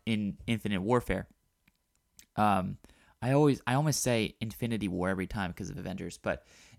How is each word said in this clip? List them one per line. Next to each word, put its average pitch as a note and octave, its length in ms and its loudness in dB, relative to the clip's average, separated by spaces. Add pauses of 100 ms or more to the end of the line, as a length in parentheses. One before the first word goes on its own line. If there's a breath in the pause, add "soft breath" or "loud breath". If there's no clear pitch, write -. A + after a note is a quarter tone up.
in G#2 400 -2
Infinite G#2 360 -2
Warfare. A2+ 460 0 (1080)
Um, G2 420 2 (440 soft breath)
I B2 100 0
always, C#3+ 340 4
I B2 100 2
almost D3 260 2
say A#2 400 0
Infinity A2+ 480 -4
War F2+ 180 0
every F#2+ 200 0
time F#2 260 -4
'cause F#2+ 160 -10
of F#2+ 80 -10
Avengers, F#2 400 -8
but - 260 -4 (360 soft breath)